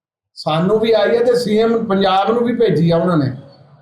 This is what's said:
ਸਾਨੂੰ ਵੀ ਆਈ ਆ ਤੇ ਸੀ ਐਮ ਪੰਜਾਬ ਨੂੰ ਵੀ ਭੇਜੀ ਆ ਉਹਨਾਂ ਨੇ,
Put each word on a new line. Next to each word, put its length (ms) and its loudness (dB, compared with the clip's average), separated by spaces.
ਸਾਨੂੰ 440 -2
ਵੀ 140 0
ਆਈ 240 2
ਆ 80 0
ਤੇ 100 2
ਸੀ 240 0
ਐਮ 280 0
ਪੰਜਾਬ 440 0
ਨੂੰ 140 0
ਵੀ 120 -2
ਭੇਜੀ 340 2
ਆ 60 2
ਉਹਨਾਂ 200 0
ਨੇ, 160 -2